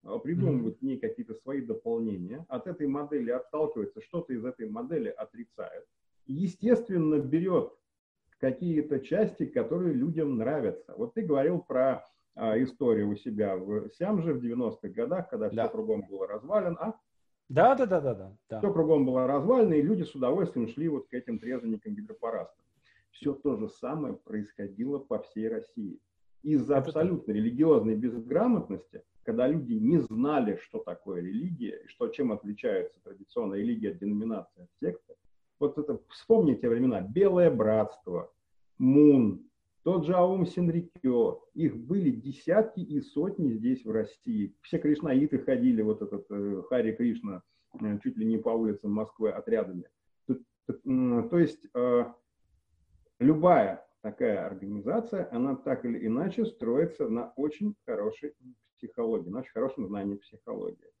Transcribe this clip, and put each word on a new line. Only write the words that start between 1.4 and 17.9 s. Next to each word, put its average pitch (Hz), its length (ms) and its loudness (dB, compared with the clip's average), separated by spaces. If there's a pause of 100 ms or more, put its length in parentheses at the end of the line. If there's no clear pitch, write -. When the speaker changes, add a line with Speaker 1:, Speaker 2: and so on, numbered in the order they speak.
Speaker 1:
дополнения, 117 840 -6
от 131 200 -8
этой 165 200 -6
модели 143 440 -4
отталкивается, 127 720 -4
что-то 170 320 -8
из 113 120 -6
этой 117 240 -8
модели 123 400 -4
отрицает. - 760 -12 (420)
Естественно, 175 920 0
берет 156 580 0 (640)
какие-то 147 600 0
части, 175 440 0
которые 160 500 -2
людям 147 420 0
нравятся. 127 600 -2
Вот - 180 -4
ты 226 80 -2
говорил 156 380 2
про, 127 460 0 (280)
а, 113 260 0
историю 117 480 2
у 104 60 -2
себя 104 420 -2
в 104 340 -4
Сямже 170 420 0
в 123 80 -4
девяностых 120 520 -4
годах, 160 360 -4
когда 104 200 -2
все 190 80 -4
Speaker 2:
Да. 120 120 0
Speaker 1:
кругом 107 400 -2
было 95 180 -6
развалено, 170 520 -2
а? 220 200 -6 (500)
Speaker 2:
Да, 202 260 6
да, 254 100 2
да, 180 160 2